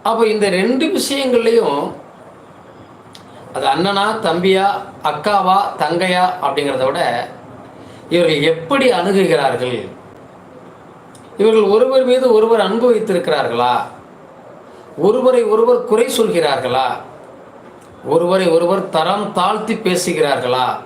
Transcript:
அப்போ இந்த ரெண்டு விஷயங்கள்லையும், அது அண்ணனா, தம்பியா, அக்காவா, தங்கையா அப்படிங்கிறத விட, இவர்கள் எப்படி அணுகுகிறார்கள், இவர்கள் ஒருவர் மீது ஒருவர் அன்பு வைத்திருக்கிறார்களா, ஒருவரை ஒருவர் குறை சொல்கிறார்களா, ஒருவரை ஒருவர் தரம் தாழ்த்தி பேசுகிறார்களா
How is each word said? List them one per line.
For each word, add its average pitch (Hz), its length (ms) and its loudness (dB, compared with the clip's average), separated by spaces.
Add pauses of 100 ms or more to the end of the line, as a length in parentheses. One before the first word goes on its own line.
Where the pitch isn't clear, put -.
அப்போ 226 240 2
இந்த 208 220 0
ரெண்டு 226 360 0
விஷயங்கள்லையும், 226 1040 0 (1600)
அது 135 120 -6
அண்ணனா, 196 400 0 (160)
தம்பியா, 190 440 0 (380)
அக்காவா, 190 540 0 (200)
தங்கையா 180 520 0 (120)
அப்படிங்கிறத 143 440 -2
விட, 135 420 -2 (840)
இவர்கள் 156 320 2
எப்படி 240 500 0
அணுகுகிறார்கள், 135 1000 0 (1500)
இவர்கள் 220 260 4
ஒருவர் 254 420 4
மீது 254 280 2
ஒருவர் 220 260 4
அன்பு 226 340 2
வைத்திருக்கிறார்களா, 139 880 0 (1160)
ஒருவரை 240 460 2
ஒருவர் 226 420 2
குறை 220 220 2 (100)
சொல்கிறார்களா, 135 680 0 (1160)
ஒருவரை 175 420 0
ஒருவர் 175 420 0
தரம் 180 440 -2
தாழ்த்தி 214 400 -2
பேசுகிறார்களா 139 1120 -2